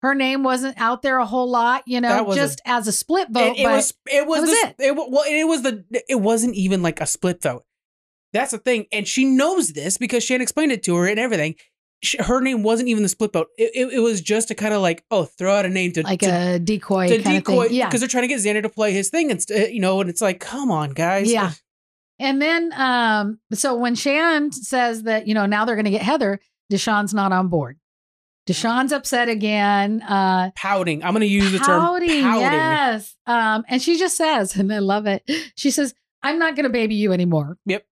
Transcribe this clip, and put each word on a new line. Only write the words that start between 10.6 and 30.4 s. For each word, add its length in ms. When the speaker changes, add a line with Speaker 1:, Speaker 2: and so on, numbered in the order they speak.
Speaker 2:
it 100
to 120
her 120
and 120
everything. 360
Sh-, 200
her 180
name 240
wasn't 240
even 160
the 60
split 240
vote. 140
It, 180
it, 200
it 40
was 220
just 260
to 80
kinda 240
like, 320
oh, 140
throw 280
out 120
a 40
name 220
to, 120
Speaker 1:
Like 180
Speaker 2:
to, 60
Speaker 1:
a 40
decoy 500
Speaker 2:
to 120
Speaker 1:
kinda 180
Speaker 2:
decoy, 280
Speaker 1:
thing. 80
Yeah. 140
Speaker 2:
'cause 100
they're 80
trying 160
to 60
get 100
Xander 220
to 80
play 240
his 160
thing 220
and 100
st-, 320
you 80
know, 180
and 100
it's 120
like, 180
come 320
on, 200
guys. 380
Speaker 1:
Yeah. 220
And 240
then, 320
um, 680
so 240
when 200
Shan 580
says 500
that, 240
you 60
know, 120
now 200
they're 100
gonna 140
get 120
Heather, 380
Deshawn's 420
not 200
on 160
board. 280
Deshawn's 440
upset 380
again. 720
Uh, 540